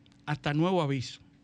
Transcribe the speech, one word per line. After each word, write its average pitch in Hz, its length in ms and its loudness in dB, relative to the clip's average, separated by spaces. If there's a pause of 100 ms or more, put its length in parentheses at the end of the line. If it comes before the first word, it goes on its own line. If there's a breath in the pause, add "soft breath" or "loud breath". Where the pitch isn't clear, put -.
(240)
hasta 147 300 -2
nuevo 175 260 2
aviso. 139 400 -4 (240)